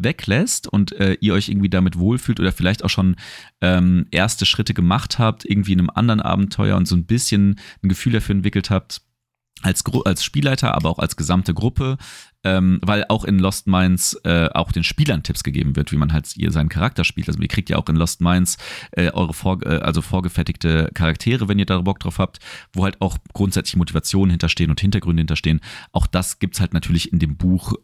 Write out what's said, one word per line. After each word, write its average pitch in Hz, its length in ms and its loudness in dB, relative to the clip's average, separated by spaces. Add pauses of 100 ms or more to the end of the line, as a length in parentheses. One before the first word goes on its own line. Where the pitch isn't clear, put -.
weglässt - 640 -2
und, 101 260 0
äh, 95 260 0
ihr 104 140 2
euch 101 160 0
irgendwie 98 200 2
damit 90 300 2
wohlfühlt 113 400 0
oder 90 140 2
vielleicht 92 320 0
auch 98 40 2
schon, 95 280 2 (420)
ähm, 90 520 2
erste 95 340 0
Schritte - 280 0
gemacht 92 460 0
habt, 113 260 0
irgendwie 98 280 0
in 90 60 4
einem 90 140 2
anderen 113 280 2
Abenteuer 98 560 0
und 90 100 2
so 90 80 2
ein 85 100 2
bisschen 101 540 2 (240)
ein 98 60 2
Gefühl 117 240 0
dafür 104 220 0
entwickelt 98 340 0
habt, - 320 -2 (600)
als 95 220 -2
Gru-, - 200 -2
als 92 200 0
Spielleiter, - 500 0
aber 80 160 0
auch 85 100 -4
als - 180 -2
gesamte 90 360 0
Gruppe, 131 440 -2 (460)
ähm, 92 380 2
weil 104 260 0
auch 110 160 0
in 98 140 2
Lost 95 300 0
Minds, 92 560 2
äh, 82 280 2
auch - 200 -2
den 85 120 0
Spielern 113 380 0
Tipps - 220 -6
gegeben 69 320 0
wird, 73 160 -2
wie 71 60 0
man 76 140 2
halt 76 240 -2
ihr 80 160 -2
seinen 78 180 2
Charakter 82 340 -2
spielt. - 240 -4
Also 78 120 -4
ihr 78 80 -2
kriegt - 220 -4
ja - 80 0
auch - 100 -4
in 78 80 2
Lost 82 240 0
Minds, 90 380 2 (360)
äh, 85 180 0
eure 85 240 -2
vor-, 92 280 -2
äh, 80 180 0
also 80 200 0
vorgefertigte 82 960 0
Charaktere, 104 520 0
wenn 101 120 2
ihr 98 80 0
da 92 140 2
Bock 95 180 -2
drauf - 180 -6
habt, - 220 -4 (340)
wo 92 100 0
halt 98 160 -2
auch 92 200 -2 (140)
grundsätzlich 95 420 -2
Motivationen 90 560 0
hinterstehen 85 400 0
und - 100 -2
Hintergründe 90 400 0
hinterstehen. 80 400 0 (300)
Auch - 160 0
das - 320 -2
gibt's - 200 -4
halt 90 140 0
natürlich 85 400 0
in 85 60 4
dem 73 180 -2
Buch, 92 360 0 (100)